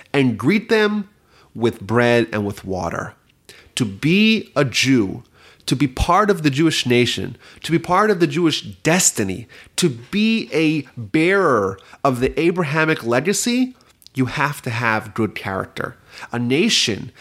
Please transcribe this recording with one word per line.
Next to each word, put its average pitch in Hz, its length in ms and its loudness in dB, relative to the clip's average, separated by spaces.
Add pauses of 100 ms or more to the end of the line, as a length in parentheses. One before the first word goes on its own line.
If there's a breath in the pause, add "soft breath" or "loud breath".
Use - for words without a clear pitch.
(140 loud breath)
and 127 240 2
greet 196 320 0
them 208 400 0 (440 soft breath)
with 113 280 -2
bread 120 500 4
and 104 140 -2
with 101 200 -8
water. 92 480 -6 (640 loud breath)
To 127 100 0
be 185 720 0
a 147 80 2
Jew, 123 600 0 (420 soft breath)
to 147 100 0
be 135 120 0
part 185 420 2
of 175 140 0
the 151 60 2
Jewish 151 360 0
nation, 120 500 0 (280 loud breath)
to - 80 -6
be 165 80 2
part 202 320 2
of 185 80 0
the 170 80 4
Jewish 156 340 0
destiny, 113 840 -2 (300 loud breath)
to 175 120 2
be 208 640 -2
a 156 340 0 (120)
bearer 139 800 2 (240 loud breath)
of 127 160 2
the 127 200 0
Abrahamic 160 640 0
legacy, 202 720 0 (380 soft breath)
you 131 120 0
have 143 360 -4
to - 80 -8
have 110 440 -2
good 110 200 -2
character. - 640 -8 (340 loud breath)
A 117 80 -4
nation 127 800 0